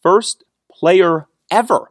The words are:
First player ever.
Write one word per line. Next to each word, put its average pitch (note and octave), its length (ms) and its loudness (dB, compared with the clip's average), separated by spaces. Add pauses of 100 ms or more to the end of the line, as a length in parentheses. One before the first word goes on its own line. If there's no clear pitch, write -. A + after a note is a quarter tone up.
First G3+ 400 -2 (280)
player E3+ 540 0 (240)
ever. F#3 420 -2